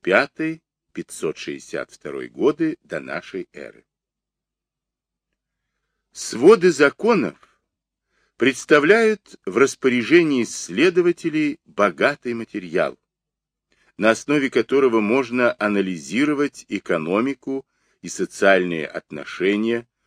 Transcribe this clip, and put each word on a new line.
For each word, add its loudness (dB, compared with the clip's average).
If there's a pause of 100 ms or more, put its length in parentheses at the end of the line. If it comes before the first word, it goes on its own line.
пятый, -2 (320)
пятьсот -8
шестьдесят -12
второй -12
годы -2
до -10
нашей -12
эры. -18 (2250)
Своды 4
законов 2 (1000)
представляют 2
в -2
распоряжении 2
исследователей -2
богатый -2
материал, -6 (1000)
на 2
основе -2
которого 0
можно -2
анализировать -4
экономику -4 (340)
и -14
социальные 0
отношения, -4 (200)